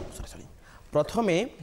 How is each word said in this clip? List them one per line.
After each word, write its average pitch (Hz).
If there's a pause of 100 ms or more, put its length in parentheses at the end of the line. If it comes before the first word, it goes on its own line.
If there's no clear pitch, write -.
(160)
সরি, -
সরি। - (480)
প্রথমে 175 (280)